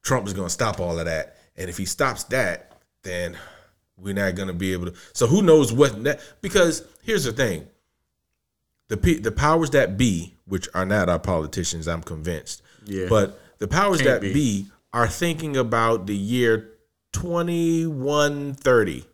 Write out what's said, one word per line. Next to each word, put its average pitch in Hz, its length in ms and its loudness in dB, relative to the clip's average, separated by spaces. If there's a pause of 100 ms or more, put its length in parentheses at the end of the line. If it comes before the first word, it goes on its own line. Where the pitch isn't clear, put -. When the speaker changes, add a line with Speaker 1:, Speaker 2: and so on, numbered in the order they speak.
Speaker 1:
Trump 120 240 -2
is 101 60 -8
gonna 90 180 -6
stop 104 300 -2
all 85 180 -2
of 82 60 -4
that. 80 320 -6 (200)
And 90 120 -10
if 87 80 -10
he 98 80 -6
stops 120 400 -4
that, 104 560 -4 (220)
then 87 340 -6 (640)
we're 95 160 -8
not 98 200 0
gonna 95 200 -6
be 92 180 -2
able 90 140 -4
to. 85 80 -10 (180)
So 120 140 0
who 175 160 4
knows 156 300 6
what 123 260 4
ne-, 135 180 -2 (240)
because 175 420 2 (200)
here's 202 220 -2
the 120 80 -2
thing. 107 340 -2 (1200)
The 110 80 -4
pe-, 165 240 2
the 104 120 -2
powers 151 380 2
that 120 280 2
be, 95 360 0 (120)
which 95 280 -6
are 92 120 -2
not 98 220 2
our 87 100 2
politicians, 82 680 -4
I'm 82 160 -4
convinced. 80 600 -10 (220)
Speaker 2:
Yeah. 95 240 -6
Speaker 1:
But 101 300 2 (200)
the 104 100 -6
powers 185 320 2
Speaker 2:
Can't 135 80 4
Speaker 1:
that 117 140 2
Speaker 2:
be. 101 100 -4
Speaker 1:
be 110 340 0 (260)
are 117 140 2
thinking 156 500 -4
about 113 500 0
the 101 100 -4
year 113 560 0 (400)
twenty-one 160 1400 -2
thirty. 104 600 2